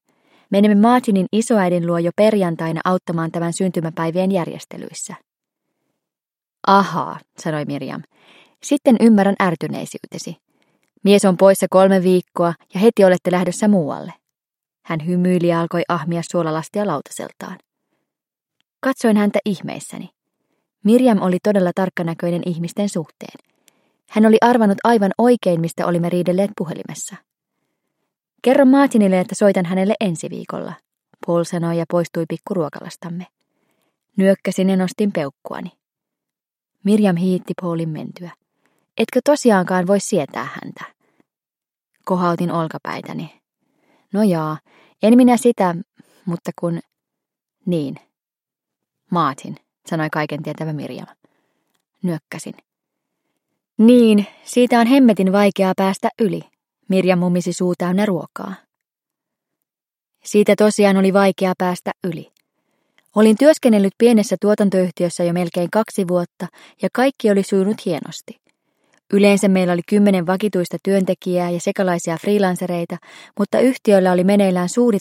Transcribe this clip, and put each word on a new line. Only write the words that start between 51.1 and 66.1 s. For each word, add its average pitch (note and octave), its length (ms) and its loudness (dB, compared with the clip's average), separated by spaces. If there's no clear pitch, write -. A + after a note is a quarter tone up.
Nyökkäsin. - 520 -8
"Niin, A3 480 6
siitä B3 360 2
on A#3 60 2
hemmetin A3+ 460 4
vaikeaa G3 440 2
päästä G3 320 -2
yli." E3+ 200 -2
Miriam F#3 300 2
mumisi F3+ 340 -2
suu F3+ 260 -2
täynnä F#3 280 -2
ruokaa. F#3+ 480 -8
Siitä G#3 340 2
tosiaan G#3 380 4
oli F#3+ 160 4
vaikea G3 460 2
päästä F3+ 320 -4
yli. D#3+ 280 -10
Olin A3 200 4
työskennellyt A3 600 4
pienessä A3 420 4
tuotantoyhtiössä F#3 840 0
jo F3 80 0
melkein F3 380 -4
kaksi G#3+ 380 -2
vuotta, F3 380 -4